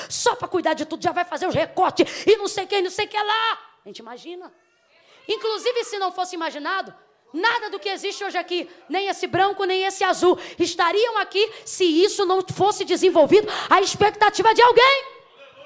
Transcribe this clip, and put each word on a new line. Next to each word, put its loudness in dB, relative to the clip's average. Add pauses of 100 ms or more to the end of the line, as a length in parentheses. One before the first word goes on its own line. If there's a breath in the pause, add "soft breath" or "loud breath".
só 0
pra -8
cuidar -2
de -6
tudo, -10
já -2
vai -2
fazer -6
os -2
recortes 0
e 6
não -6
sei -4
quem, 0
não -4
sei -4
o -20
que -4
lá." 0 (320)
A -20
gente -18
imagina. -16 (760 soft breath)
Inclusive, -4
se -8
não -2
fosse -6
imaginado, -6 (380)
nada -2
do -10
que -8
existe -8
hoje -6
aqui, -6 (180 loud breath)
nem -4
esse -6
branco, 0
nem -2
esse -2
azul, 2 (200 loud breath)
estariam 0
aqui -2 (140 loud breath)
se -2
isso 2
não 2
fosse -2
desenvolvido, 4 (200 loud breath)
a 6
expectativa 2
de 6
alguém. 6 (600)